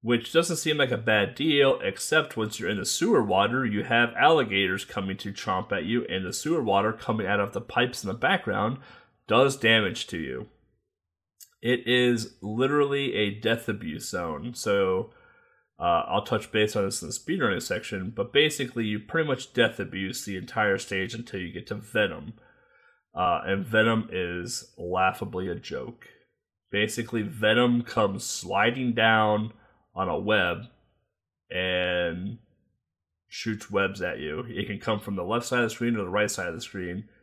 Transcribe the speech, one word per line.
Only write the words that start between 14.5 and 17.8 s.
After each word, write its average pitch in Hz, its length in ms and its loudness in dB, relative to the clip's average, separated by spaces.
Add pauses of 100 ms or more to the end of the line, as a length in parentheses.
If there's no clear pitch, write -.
so, 95 580 0 (640)
uh, 85 300 2
I'll 101 160 0
touch - 260 -4
base 107 280 2
on 98 80 2
this 95 160 -4
in 80 80 -10
the - 40 -8
speedrunning 139 480 -2
section, 92 540 -6